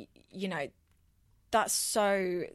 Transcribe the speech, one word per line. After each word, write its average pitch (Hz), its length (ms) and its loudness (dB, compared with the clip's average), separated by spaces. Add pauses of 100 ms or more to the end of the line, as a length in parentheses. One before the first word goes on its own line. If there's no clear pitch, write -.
(140)
y-, - 80 -20 (100)
you 190 160 -6
know, 156 200 -4 (840)
that's - 220 4
so, 190 720 0 (100)